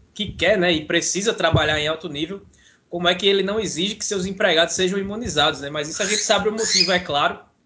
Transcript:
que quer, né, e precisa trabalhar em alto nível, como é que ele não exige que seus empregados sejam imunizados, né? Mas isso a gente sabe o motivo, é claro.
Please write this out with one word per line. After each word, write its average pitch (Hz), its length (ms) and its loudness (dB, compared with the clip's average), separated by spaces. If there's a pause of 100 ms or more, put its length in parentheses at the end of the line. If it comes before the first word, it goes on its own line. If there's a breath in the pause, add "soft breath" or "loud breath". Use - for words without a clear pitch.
(140)
que 208 180 -8
quer, 190 240 2
né, 180 160 4
e 156 120 0
precisa 170 500 0
trabalhar 156 440 2
em 151 80 -2
alto 160 220 -4
nível, 160 320 -6 (480 soft breath)
como 175 200 0
é 185 60 4
que 180 120 -2
ele 196 160 4
não 202 160 -2
exige 185 380 -2
que - 80 -8
seus 190 220 -2
empregados 180 480 2
sejam 190 240 0
imunizados, 175 640 -2
né? 143 80 -8
Mas 151 200 -6
isso 165 140 -6
a 190 40 0
gente 208 160 -2
sabe 202 260 2
o 214 40 0
motivo, 208 400 2
é 180 80 2
claro. 156 400 -2 (260)